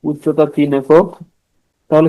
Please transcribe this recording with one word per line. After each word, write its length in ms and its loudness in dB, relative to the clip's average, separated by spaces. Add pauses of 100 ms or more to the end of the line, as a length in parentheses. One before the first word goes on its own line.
উচ্চতা 400 -2 (120)
তিন 140 -2 (100)
একক। 280 2 (800)
তাহলে 180 2